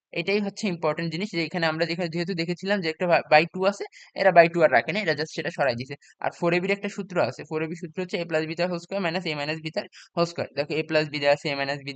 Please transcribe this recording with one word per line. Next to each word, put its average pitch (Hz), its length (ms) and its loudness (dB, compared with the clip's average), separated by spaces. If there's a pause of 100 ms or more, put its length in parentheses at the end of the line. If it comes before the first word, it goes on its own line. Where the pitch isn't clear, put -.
(140)
এটাই 196 320 0
হচ্ছে 196 180 -8 (100)
ইম্পর্টেন্ট 165 400 -2
জিনিস, 190 240 -4
যে 165 100 0
এখানে 170 240 -2
আমরা 160 180 0
যেখানে 170 240 -4
যেহেতু 170 280 -4
দেখেছিলাম 180 420 -2
যে 160 100 0
একটা 180 180 -4
বা-, 151 220 4
by 156 100 8 (100)
টু 185 60 -6 (120)
আছে, 202 120 -6 (360)
এরা 190 180 6
by 170 160 10
টু 175 120 0
আর 135 120 6
রাখে 135 160 0
না, 202 120 -2
এরা 160 140 2
just 160 180 -6
সেটা 151 200 -4
সরাই 135 240 2
দিছে। 139 140 -10 (300)
আর 135 140 -2
ফোর 170 160 2
এ 180 60 4
বির 190 160 0
একটা 202 200 -6
সূত্র 175 180 -6 (140)
আছে, 135 200 -12
ফোর 156 140 -4
এ 160 80 -6
বি 175 100 -8
সূত্র 160 220 -12
হচ্ছে 180 180 -6
a 165 80 -4
plus 160 200 0
b - 100 -4
তার 175 100 0
whole 175 160 -4
square 196 200 -4
minus 170 240 -2
a 156 120 -2
minus 156 220 -4
b 160 120 -6
তার - 100 -6 (300)
whole 170 160 0
square। - 260 -6
দেখো 151 220 -2
a - 100 0
plus 156 240 2
b - 100 -6
দেওয়া 143 140 6
আছে, 160 160 -6
a - 80 -4
minus 139 240 -4
b 139 100 -10